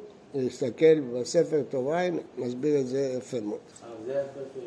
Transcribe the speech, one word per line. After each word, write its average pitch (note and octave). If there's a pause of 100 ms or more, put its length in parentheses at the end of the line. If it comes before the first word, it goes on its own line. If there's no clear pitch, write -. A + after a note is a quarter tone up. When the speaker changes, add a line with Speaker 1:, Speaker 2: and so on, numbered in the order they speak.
(340)
Speaker 1:
להסתכל C#3
בספר C#3
טוב C3
עין, F3 (200)
מסביר C3
את B2+
זה C3
יפה A#2+
מאוד. G#2 (240)
Speaker 2:
אבל A2+
זה C3+
ההסבר C#3 (120)
של C3